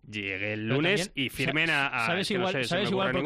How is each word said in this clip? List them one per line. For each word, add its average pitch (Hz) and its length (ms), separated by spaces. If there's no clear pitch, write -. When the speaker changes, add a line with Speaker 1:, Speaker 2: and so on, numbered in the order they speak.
Speaker 1:
llegue 104 440
el 107 120
Speaker 2:
Pero 113 120
Speaker 1:
lunes 175 320
Speaker 2:
también, 135 180
Speaker 1:
y 107 40
firmen 156 380
Speaker 2:
sa-, 143 200
Speaker 1:
a, 120 160
a, - 20
Speaker 2:
¿sabes 175 220
Speaker 1:
que 214 60
no 180 60
Speaker 2:
igual, 180 140
Speaker 1:
sé, 135 80
se 117 60
Speaker 2:
sabes 185 160
Speaker 1:
me - 60
Speaker 2:
igual 190 180
Speaker 1:
ocurre 127 40
Speaker 2:
por - 20
qué 135 40
el 139 80